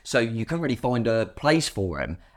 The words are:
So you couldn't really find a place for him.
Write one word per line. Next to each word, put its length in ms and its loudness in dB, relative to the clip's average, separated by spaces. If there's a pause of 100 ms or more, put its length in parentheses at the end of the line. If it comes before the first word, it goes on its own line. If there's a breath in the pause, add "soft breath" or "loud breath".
So 160 2
you 260 0
couldn't 160 -4
really 160 0
find 300 0
a 180 2
place 420 2
for 320 -4
him. 200 -6 (180 soft breath)